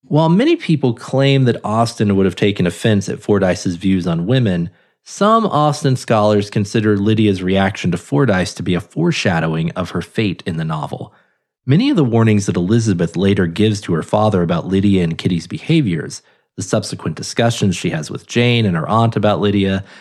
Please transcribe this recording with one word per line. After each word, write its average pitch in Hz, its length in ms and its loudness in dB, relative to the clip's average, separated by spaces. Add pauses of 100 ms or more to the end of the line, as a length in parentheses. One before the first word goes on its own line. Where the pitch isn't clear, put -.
While 160 300 2
many 277 260 4
people 139 380 0
claim 135 500 2
that 117 180 0
Austen 107 540 0
would 98 80 2
have 92 120 0
taken 101 300 0
offense 101 440 0
at - 100 -6
Fordyce's 95 560 0
views 92 300 0
on 85 200 -2
women, 98 440 0 (320)
some 220 440 0
Austen 147 500 0
scholars 107 520 2
consider 107 480 0
Lydia's 104 460 2
reaction 95 480 0
to 87 80 -2
Fordyce 107 560 0
to - 80 -12
be 87 120 0
a 85 60 -2
foreshadowing 82 920 -2
of 90 180 -6
her 87 100 -6
fate 98 460 -4
in 82 100 -6
the 80 80 -4
novel. 76 480 -8 (540)
Many 185 220 2
of 294 80 2
the 160 80 2
warnings 110 400 2
that 90 120 -2
Elizabeth 92 600 0
later 98 300 2
gives 104 360 0
to 87 120 -2
her 76 80 -2
father 107 400 0
about 87 240 -2
Lydia 95 360 2
and 80 140 -2
Kitty's 87 300 -4
behaviors, 107 720 -2 (360)
the - 60 -8
subsequent - 540 -4
discussions 117 580 0
she - 140 -4
has 80 220 -6
with - 160 -12
Jane 120 400 2
and 87 100 0
her 78 100 -4
aunt 113 300 2
about 104 240 2
Lydia, 98 420 0 (180)